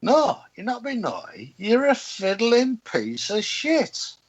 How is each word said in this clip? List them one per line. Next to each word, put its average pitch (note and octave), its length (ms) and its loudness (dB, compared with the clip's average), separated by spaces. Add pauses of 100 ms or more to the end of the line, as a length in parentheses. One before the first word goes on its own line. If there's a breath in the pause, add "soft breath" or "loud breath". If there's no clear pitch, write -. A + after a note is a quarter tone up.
No, C#4+ 400 2 (140)
you're G3 100 -14
not A#3+ 180 -6
being C4 180 -6
naughty. A#2 560 -10
You're A#3 300 2
a C#4 80 6
fiddling A#3 800 0
piece A#2 520 -4
of G#3 160 0
shit - 680 -2 (160)